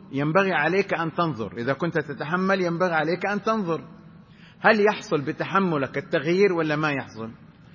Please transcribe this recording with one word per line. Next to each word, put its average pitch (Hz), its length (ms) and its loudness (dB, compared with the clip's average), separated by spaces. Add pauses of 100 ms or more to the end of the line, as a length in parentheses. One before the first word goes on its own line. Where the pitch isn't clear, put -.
(120)
ينبغي 160 400 2
عليك 170 420 2
أن 160 180 -2
تنظر، 123 440 -2
إذا 120 160 -2
كنت 160 260 -2
تتحمل 175 640 -2
ينبغي 170 340 0
عليك 170 320 0
أن 202 160 -4
تنظر، 202 420 -2 (760)
هل 208 200 6
يحصل 196 400 2
بتحملك 151 800 0
التغيير 175 540 2
ولا 156 240 0
ما 156 140 0
يحصل؟ 113 400 -6 (440)